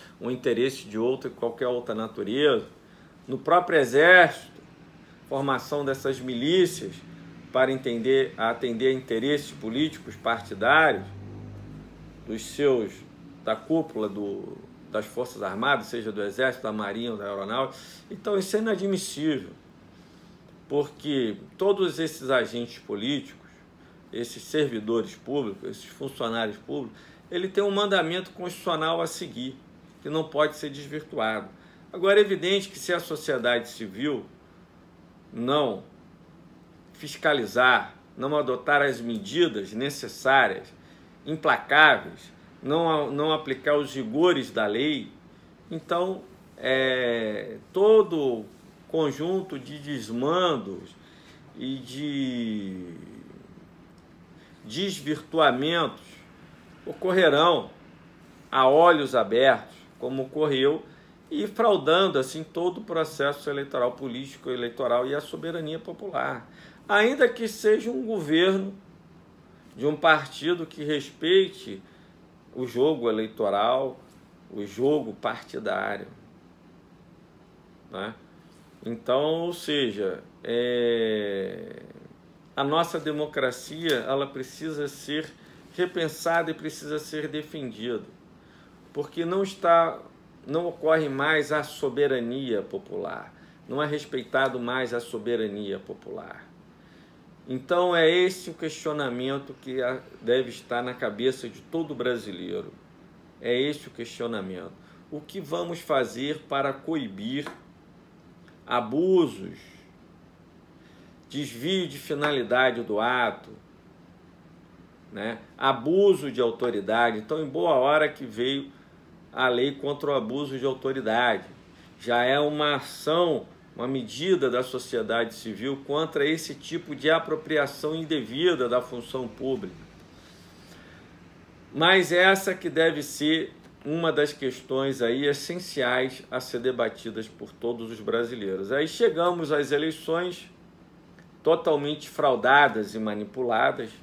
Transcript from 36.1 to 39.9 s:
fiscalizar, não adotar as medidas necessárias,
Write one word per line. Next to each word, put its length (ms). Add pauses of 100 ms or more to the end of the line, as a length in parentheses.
fiscalizar, 1000 (220)
não 220
adotar 440
as 200
medidas 720
necessárias, 1000 (520)